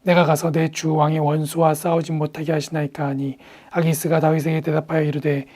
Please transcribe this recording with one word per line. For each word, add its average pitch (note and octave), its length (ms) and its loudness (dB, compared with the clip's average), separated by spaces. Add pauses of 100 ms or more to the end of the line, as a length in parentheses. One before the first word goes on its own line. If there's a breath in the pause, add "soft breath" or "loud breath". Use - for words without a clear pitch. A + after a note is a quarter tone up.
내가 E3+ 240 4
가서 D#3 260 0
내 D#3+ 200 2
주 D#3+ 240 -2
왕의 D#3 240 2
원수와 D#3 560 2
싸우지 E3 380 -2
못하게 D#3 380 -4
하시나이까?" D3+ 540 -4
하니 C#3 320 -4 (320 loud breath)
아기스가 D#3+ 500 0
다윗에게 D#3 420 0
대답하여 D#3 420 -2
이르되 C#3+ 420 -2 (100)